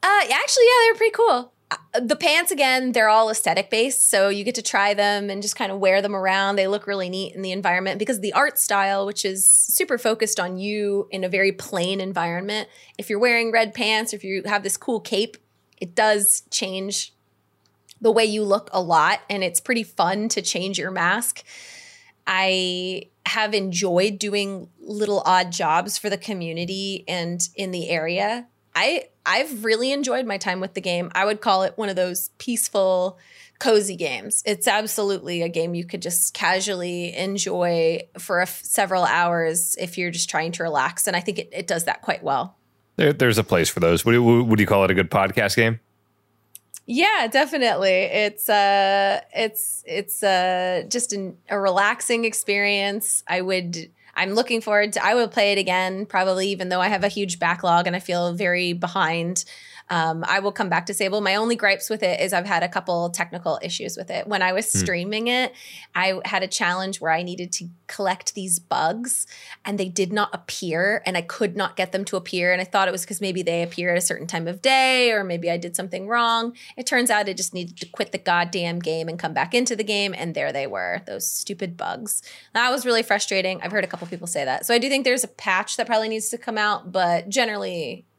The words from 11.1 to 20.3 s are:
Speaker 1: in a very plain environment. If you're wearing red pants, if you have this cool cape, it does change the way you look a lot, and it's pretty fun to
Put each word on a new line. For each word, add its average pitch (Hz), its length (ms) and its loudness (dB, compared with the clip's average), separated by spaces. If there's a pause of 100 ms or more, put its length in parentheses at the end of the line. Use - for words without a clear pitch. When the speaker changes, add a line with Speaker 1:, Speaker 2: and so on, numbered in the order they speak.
Speaker 1:
in 196 120 -6
a 185 60 -2
very 196 220 0
plain 190 500 -4
environment. 185 680 -4 (280)
If 208 100 -12
you're 202 120 -4
wearing 233 320 2
red 220 240 2
pants, 220 380 0
if 202 100 -10
you 190 220 -4
have 208 180 0
this 196 140 -2
cool 226 220 -2
cape, 202 380 -2 (420)
it 175 140 -10
does 214 560 4
change 190 640 -6 (880)
the 220 100 4
way 226 140 4
you 214 180 0
look 202 300 0
a 190 80 0
lot, 165 380 4 (100)
and 202 140 -2
it's 175 160 -2
pretty 233 240 -2
fun 196 460 0
to 202 120 -2